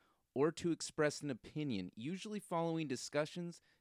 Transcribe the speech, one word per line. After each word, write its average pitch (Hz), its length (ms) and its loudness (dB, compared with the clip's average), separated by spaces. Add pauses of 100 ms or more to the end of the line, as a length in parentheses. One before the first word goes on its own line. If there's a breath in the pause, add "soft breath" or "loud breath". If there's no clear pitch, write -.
(340 soft breath)
or 151 180 6
to 175 180 0
express - 520 0
an 147 80 -2
opinion, 120 640 -2
usually 190 420 -4
following 165 480 2
discussions, 151 760 -2 (180 soft breath)